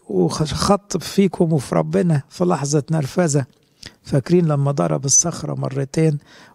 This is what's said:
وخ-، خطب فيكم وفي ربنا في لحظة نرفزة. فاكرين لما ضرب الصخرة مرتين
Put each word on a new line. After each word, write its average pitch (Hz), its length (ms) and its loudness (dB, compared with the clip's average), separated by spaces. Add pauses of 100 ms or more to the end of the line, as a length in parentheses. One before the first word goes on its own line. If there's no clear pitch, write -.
وخ-، 175 340 0
خطب 190 580 -2
فيكم 175 520 0
وفي 147 220 -2
ربنا 165 540 2
في - 160 -2
لحظة 147 460 0
نرفزة. 151 540 0 (580)
فاكرين 170 440 2
لما 143 240 0
ضرب 151 340 0
الصخرة 147 480 0
مرتين 135 640 -2 (380)